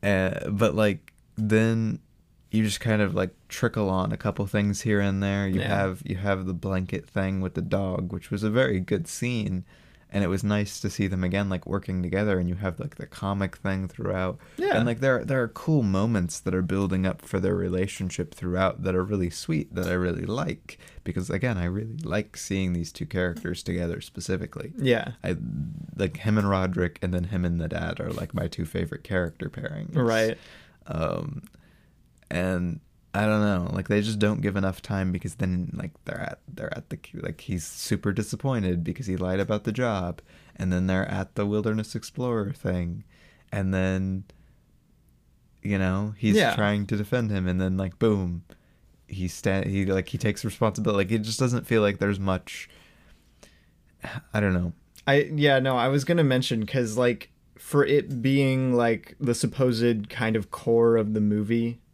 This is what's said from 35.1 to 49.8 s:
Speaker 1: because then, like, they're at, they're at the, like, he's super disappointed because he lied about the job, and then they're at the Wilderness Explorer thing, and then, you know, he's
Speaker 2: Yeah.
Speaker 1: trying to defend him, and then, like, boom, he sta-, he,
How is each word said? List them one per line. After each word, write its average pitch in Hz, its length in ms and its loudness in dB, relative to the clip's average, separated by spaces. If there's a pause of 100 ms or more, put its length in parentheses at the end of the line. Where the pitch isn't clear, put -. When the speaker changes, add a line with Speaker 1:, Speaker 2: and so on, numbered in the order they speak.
Speaker 1:
because - 240 -4
then, 90 380 -2
like, - 180 -8 (140)
they're - 160 -8
at, - 260 -10
they're - 300 -10
at - 140 -12
the, 156 80 -10 (160)
like, - 260 -8
he's 87 240 -4
super - 480 -2
disappointed 104 720 -2
because 87 240 -6
he 92 100 -2
lied 92 220 0
about 104 240 0
the 113 80 -2
job, 101 500 -2 (340)
and 92 160 -2
then 90 140 2
they're 95 240 2
at 95 240 -4
the 101 140 0
Wilderness 107 480 0
Explorer 113 560 -4
thing, 90 520 -4 (480)
and 95 220 0
then, 95 520 0 (1400)
you 101 160 2
know, 95 400 0
he's 107 160 4
Speaker 2:
Yeah. 120 180 4
Speaker 1:
trying 104 320 2
to 107 120 -2
defend 110 340 0
him, 95 160 0
and 92 120 2
then, 92 180 2
like, 92 200 -4
boom, 95 460 2 (640)
he 95 200 -4
sta-, 95 400 0
he, 98 200 0